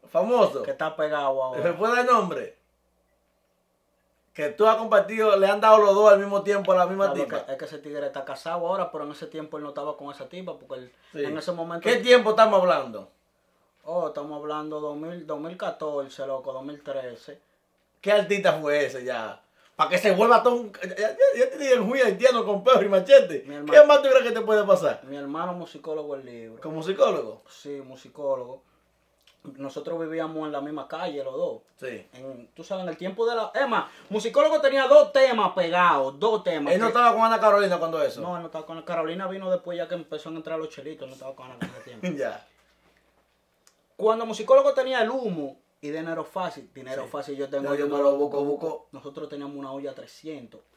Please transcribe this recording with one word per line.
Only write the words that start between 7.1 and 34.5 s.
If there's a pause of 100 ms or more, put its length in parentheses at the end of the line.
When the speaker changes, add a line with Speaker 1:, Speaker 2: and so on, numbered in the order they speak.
Speaker 2:
Claro,
Speaker 1:
tipa.
Speaker 2:
que,
es
que
ese
tigre
está
casado
ahora,
pero
en
ese
tiempo
él
no
estaba
con
esa
tipa,
porque
él, (200)
Speaker 1:
Sí.
Speaker 2:
en
ese
momento
Speaker 1:
¿Qué
tiempo
estamos
hablando? (720)
Speaker 2:
Oh,
estamos
hablando
dos
mil,
dos
mil
catorce,
loco,
dos
mil
trece. (580)
Speaker 1:
¿Qué
artista
fue
ese
ya? (340)
Pa'
que
se
vuelva
todo
un,
ya,
ya, (220)
ya
te
dije
el
juicio
haitiano
con
perro
y
machete.
Speaker 2:
Mi
Speaker 1:
¿Qué
Speaker 2:
hermano,
Speaker 1:
más
tú
crees
que
te
puede
pasar?
Speaker 2:
mi
hermano
musicólogo
el
libro.
Speaker 1:
¿Como
musicólogo?
Speaker 2:
Sí,
musicólogo. (920)
Nosotros
vivíamos
en
la
misma
calle,
los
dos. (180)
Speaker 1:
Sí.
Speaker 2:
En,
tú
sabes,
en
el
tiempo
de
la,
es
más, (240)
musicólogo